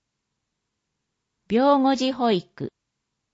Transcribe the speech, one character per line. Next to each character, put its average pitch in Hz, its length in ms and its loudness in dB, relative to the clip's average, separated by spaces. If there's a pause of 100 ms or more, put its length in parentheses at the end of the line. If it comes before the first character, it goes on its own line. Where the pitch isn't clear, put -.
(1500)
病 269 320 2
後 269 140 2
児 262 180 -4
保 240 200 -2
育、 - 380 -6 (640)